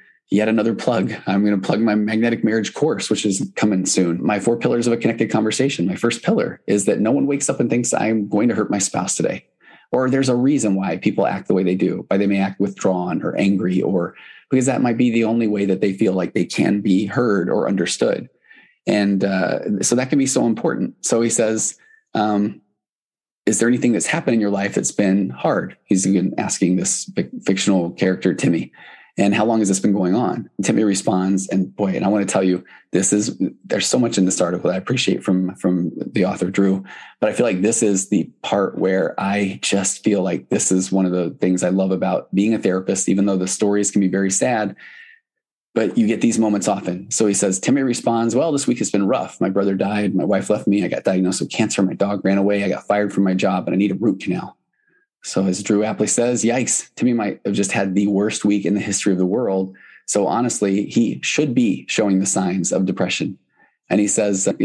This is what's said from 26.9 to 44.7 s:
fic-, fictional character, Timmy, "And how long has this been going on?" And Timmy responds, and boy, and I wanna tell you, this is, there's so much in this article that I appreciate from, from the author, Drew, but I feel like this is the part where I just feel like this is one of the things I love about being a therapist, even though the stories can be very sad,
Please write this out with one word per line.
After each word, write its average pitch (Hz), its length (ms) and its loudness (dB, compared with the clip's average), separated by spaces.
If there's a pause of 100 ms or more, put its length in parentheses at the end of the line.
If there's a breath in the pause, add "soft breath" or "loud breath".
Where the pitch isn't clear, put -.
fic-, - 340 -6
fictional 95 460 0
character, 92 420 0
Timmy, - 380 -2 (460 loud breath)
"And 101 180 2
how 107 100 2
long 113 140 2
has 104 80 2
this 98 120 2
been 107 140 2
going 95 220 0
on?" 113 420 -2
And 98 80 -2
Timmy 113 180 2
responds, 95 640 0
and 95 280 -2
boy, 98 200 0
and - 80 -2
I 101 40 2
wanna 98 180 2
tell - 180 0
you, 92 200 2 (280 loud breath)
this - 220 2
is, - 260 0 (240)
there's 107 220 -2
so 131 140 0
much 117 180 0
in 95 80 4
this 90 160 0
article 87 280 0
that 87 60 0
I 92 40 -4
appreciate - 440 -2
from, 92 320 0
from 90 400 0
the - 300 -2
author, 90 240 -2
Drew, 95 340 2 (360 loud breath)
but 107 100 2
I 104 40 -2
feel 123 120 2
like 95 160 0
this 113 220 2
is 101 260 0
the 101 200 0 (120)
part - 380 -2
where 95 400 0
I 98 420 -2
just - 420 -2
feel 101 200 2
like 90 260 -4
this 101 220 0
is 92 200 0
one 95 140 2
of 90 60 0
the 90 180 -2 (100)
things 90 240 0
I 90 60 2
love 95 220 0
about 92 420 -2
being 101 220 2
a 104 40 -2
therapist, 95 480 -2
even 98 180 2
though 98 120 0
the 92 100 -2
stories 101 440 0
can 101 100 2
be 95 60 2
very 98 240 0
sad, 107 440 -2 (1000 loud breath)